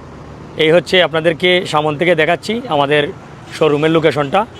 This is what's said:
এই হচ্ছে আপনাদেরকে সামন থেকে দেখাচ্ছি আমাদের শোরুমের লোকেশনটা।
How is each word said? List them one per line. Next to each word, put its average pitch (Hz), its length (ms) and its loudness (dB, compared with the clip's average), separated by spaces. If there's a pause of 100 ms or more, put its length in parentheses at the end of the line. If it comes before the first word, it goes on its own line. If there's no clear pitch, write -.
(560)
এই 156 140 2
হচ্ছে 175 320 2
আপনাদেরকে 160 480 0 (160)
সামন 151 320 0
থেকে 175 160 2
দেখাচ্ছি 156 380 0 (160)
আমাদের 147 340 2 (540)
শোরুমের 151 340 2
লোকেশনটা। 151 500 0 (200)